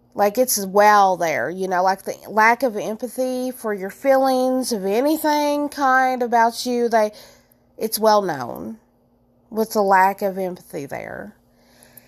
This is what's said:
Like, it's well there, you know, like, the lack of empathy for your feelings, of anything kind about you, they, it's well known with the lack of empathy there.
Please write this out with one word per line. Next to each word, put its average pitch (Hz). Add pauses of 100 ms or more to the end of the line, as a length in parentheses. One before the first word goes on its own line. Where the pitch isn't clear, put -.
(140)
Like, 208
it's 247
well 202
there, 151
you 185
know, 180
like, 190
the 190 (120)
lack 220
of 226
empathy 254
for 233
your 196
feelings, 262
of 190
anything 294
kind 262
about 233
you, 240
they, 214 (680)
it's 220
well 214
known 160 (720)
with 214
the 220
lack 196
of 196
empathy 180
there. 202 (720)